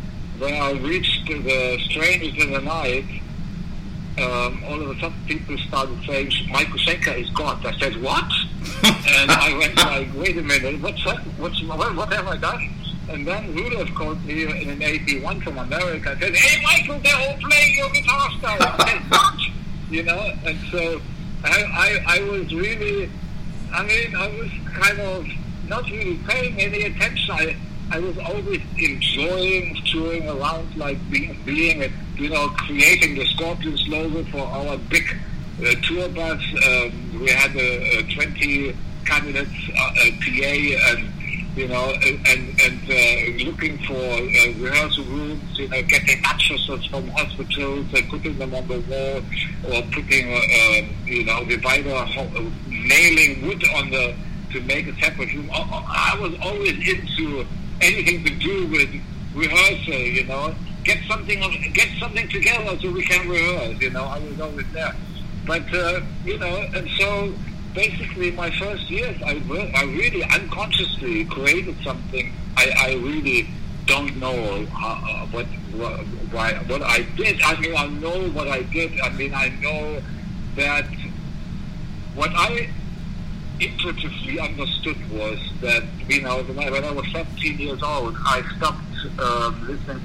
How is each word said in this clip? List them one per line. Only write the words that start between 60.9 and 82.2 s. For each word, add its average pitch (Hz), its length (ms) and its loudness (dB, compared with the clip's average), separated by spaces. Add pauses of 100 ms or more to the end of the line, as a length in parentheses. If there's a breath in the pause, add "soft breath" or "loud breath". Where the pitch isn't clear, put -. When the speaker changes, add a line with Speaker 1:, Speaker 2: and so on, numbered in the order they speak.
Speaker 1:
something, 208 320 -2 (320)
get 240 160 6 (100)
something 226 300 -2
together 214 500 2
so 190 140 -2
we 180 100 -2
can 175 240 2
rehearse, 170 540 0
you 131 80 2
know. 131 160 -2
I - 140 -4
was - 200 -6
always 151 340 -4
there. 156 220 -4 (520)
But, - 280 0
uh, 180 280 2 (200)
you 202 140 -2
know, 185 380 -2
and - 120 -2 (120)
so 202 340 2 (420)
basically 175 580 0
my 170 260 -2
first 196 320 -4
years, 226 320 -2
I 147 140 0 (120)
re-, 202 260 -2
I - 100 4
really 170 400 0
unconsciously - 1000 0
created 160 580 0
something. - 520 -4 (240)
I, - 180 6
I - 200 4
really 131 520 0 (380)
don't 139 320 2
know 113 480 -2
how, - 360 -4
uh, 110 260 -4
what, 117 180 -4 (260)
what, - 280 -4 (320)
why, 113 200 0 (140)
what 143 160 0
I - 180 4 (160)
did. 196 240 2
I 160 200 4
mean, 165 140 -2
I 147 120 2
know 165 460 -2
what 147 160 -2
I 131 160 0
did. - 360 -2
I 127 80 0
mean, 139 240 -4
I 131 160 0
know 151 540 -2 (540)
that 143 280 2 (1300)
what 156 200 0